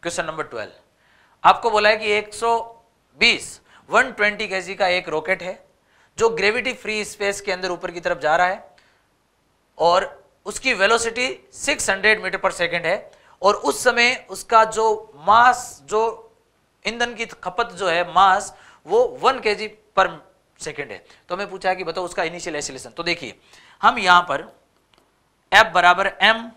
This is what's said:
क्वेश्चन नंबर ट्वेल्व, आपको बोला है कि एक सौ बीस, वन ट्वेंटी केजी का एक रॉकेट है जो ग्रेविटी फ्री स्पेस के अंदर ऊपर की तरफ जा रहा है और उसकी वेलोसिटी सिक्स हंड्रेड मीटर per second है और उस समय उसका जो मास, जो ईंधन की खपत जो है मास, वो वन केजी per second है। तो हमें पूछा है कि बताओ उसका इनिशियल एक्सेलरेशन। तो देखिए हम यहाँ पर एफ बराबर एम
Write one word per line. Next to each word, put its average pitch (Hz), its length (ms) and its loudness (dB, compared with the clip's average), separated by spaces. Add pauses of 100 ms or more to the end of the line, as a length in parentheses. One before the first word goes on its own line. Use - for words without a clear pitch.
क्वेश्चन 170 220 -6
नंबर 156 220 -8
ट्वेल्व, 104 260 -12 (720)
आपको 208 260 4
बोला 208 180 4
है 220 80 4
कि 214 160 -4
एक 208 220 -2
सौ 233 240 0 (600)
बीस, - 420 0 (280)
वन 240 240 2
ट्वेंटी 208 360 -2
केजी 190 260 -6
का 190 140 0
एक 180 200 -2
रॉकेट 170 340 -4
है 185 100 -10 (680)
जो 226 120 2
ग्रेविटी 226 440 -2
फ्री 214 300 -8
स्पेस 202 360 -6
के 202 120 -6
अंदर 185 180 -6
ऊपर 180 200 -8
की 175 100 -12
तरफ 175 200 -4
जा 151 160 2
रहा 180 100 4
है 190 300 -6 (1040)
और 175 280 2 (400)
उसकी 247 280 -4
वेलोसिटी 226 540 0 (260)
सिक्स - 360 -4
हंड्रेड 196 320 2
मीटर 185 160 -6
per 190 140 -2
second 175 340 -4
है 185 240 -4 (320)
और 202 120 6
उस 277 300 -4
समय 240 460 2
उसका 220 360 4
जो 220 520 -2
मास, 220 680 2
जो 214 480 -4 (520)
ईंधन 233 300 -4
की 220 120 -8
खपत 185 460 -6
जो 180 160 -4
है 170 260 0
मास, 190 380 4 (340)
वो 220 180 4 (160)
वन 247 200 2
केजी 208 280 -2 (300)
per 185 80 4 (540)
second 143 300 -10
है। 95 140 -16 (240)
तो 180 60 -6
हमें 190 160 -8
पूछा 190 180 -4
है 185 80 0
कि 185 80 -8
बताओ 170 200 -6
उसका 175 200 -6
इनिशियल 165 320 -8
एक्सेलरेशन। 131 340 -10
तो 170 120 -12
देखिए 160 360 -6 (440)
हम 233 160 4
यहाँ 180 240 6
पर 143 200 -4 (1120)
एफ 196 220 6
बराबर 180 380 4 (100)
एम 226 340 2